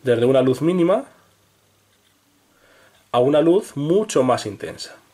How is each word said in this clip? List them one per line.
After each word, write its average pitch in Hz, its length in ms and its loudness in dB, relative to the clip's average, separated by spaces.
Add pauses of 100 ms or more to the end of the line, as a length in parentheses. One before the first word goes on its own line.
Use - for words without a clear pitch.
Desde 120 220 0
una 131 160 4
luz 127 220 0
mínima 180 420 0 (2000)
a 120 60 0
una 147 240 2
luz 175 340 0
mucho 160 460 -2
más 123 240 -2
intensa. - 500 -14 (180)